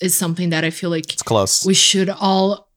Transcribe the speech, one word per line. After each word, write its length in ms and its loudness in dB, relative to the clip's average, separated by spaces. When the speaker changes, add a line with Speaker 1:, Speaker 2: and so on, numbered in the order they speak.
Speaker 1:
is 140 0
something 340 -2
that 140 0
I 60 0
feel 200 -6
like 220 -4
Speaker 2:
It's 100 -8
close. 420 0
Speaker 1:
we 100 2
should 360 2
all 680 0